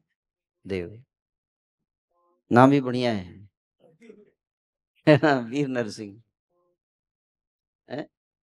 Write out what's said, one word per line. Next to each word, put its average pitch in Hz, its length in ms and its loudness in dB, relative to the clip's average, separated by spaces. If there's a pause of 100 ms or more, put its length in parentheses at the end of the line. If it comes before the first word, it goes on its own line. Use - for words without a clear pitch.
(640)
देव। 95 400 -10 (1500)
नाम 127 200 6
भी 143 100 2
बढ़िया 123 320 -4
है। 95 360 -10 (1600)
<laughs> - 40 -2
है 151 80 8
ना, 143 180 2
वीर 131 340 -4
नरसिंह। 110 540 -10 (1700)
हैं? 151 180 -12 (420)